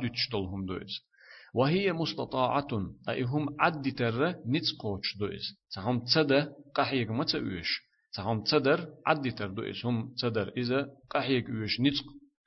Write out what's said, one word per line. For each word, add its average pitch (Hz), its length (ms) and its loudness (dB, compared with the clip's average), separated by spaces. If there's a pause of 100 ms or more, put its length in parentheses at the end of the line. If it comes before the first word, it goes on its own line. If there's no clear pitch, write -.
диташ - 300 -4
долу 98 180 0
хІума 95 160 -4
ду 92 100 -2 (100)
иза. - 140 -10 (540)
«وهي 175 400 2
مستطاعة»، 135 800 0 (340)
а 117 100 0
и 131 80 0
хІума 143 360 0
Іад 156 220 2
дитарра 131 540 0 (100)
ниц 143 260 2
кхочуш 98 480 -4
ду 101 80 0
иза. 85 240 -8 (180)
Ца 98 120 -10
хІума 117 260 0
ца 160 160 4
да 139 160 4 (340)
къахьега 120 400 2
ма 139 120 0
ца - 140 0
уьеш. 98 300 -4 (440)
Ца 98 100 -6
хІума 107 220 0
ца 156 140 6
дар 143 200 4 (280)
Іад 156 140 4
дитар 110 300 -2
ду 107 120 -4
иза. 98 180 -6
ХІума 117 340 -2
ца 123 160 0
дар 104 240 2
иза 127 320 0 (220)
къахьега 131 440 2
уьеш, 110 260 -2
ниц 139 180 4 (500)